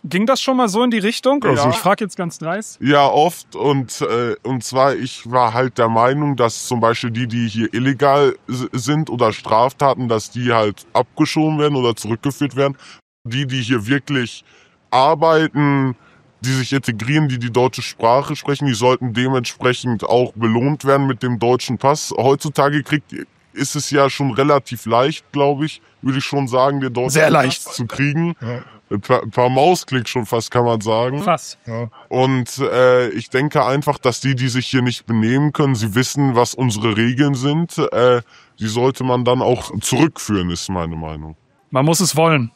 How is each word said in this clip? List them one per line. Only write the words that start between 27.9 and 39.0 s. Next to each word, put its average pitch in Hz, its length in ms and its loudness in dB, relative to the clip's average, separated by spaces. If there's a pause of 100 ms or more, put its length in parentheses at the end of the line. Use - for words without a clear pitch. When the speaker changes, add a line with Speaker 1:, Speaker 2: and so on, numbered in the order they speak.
Speaker 1:
Ja. 120 220 -10 (280)
Speaker 2:
Ein 104 120 -4
paar, 127 200 2
ein 113 80 -8
paar 123 200 2
Mausklicks 131 580 0
schon 123 160 -4
fast, 113 260 -2
kann 123 140 2
man 117 160 0
sagen. 120 420 -2
Speaker 1:
Fast. 160 440 -4
Speaker 2:
Ja. 117 240 -8 (180)
Und, 131 500 0
äh, 127 520 4
ich - 180 -8
denke 143 380 0
einfach, 139 320 0
dass - 220 0
die, 135 140 -2
die 127 140 -2
sich 123 180 -2
hier 131 160 0
nicht 123 220 -2
benehmen 120 480 2
können, 139 220 2
sie 107 200 -4
wissen, 131 420 0
was 120 180 2
unsere 110 420 0
Regeln 123 380 2
sind, 147 420 -2
äh, 123 460 2 (360)
die 107 100 -6
sollte 127 360 -2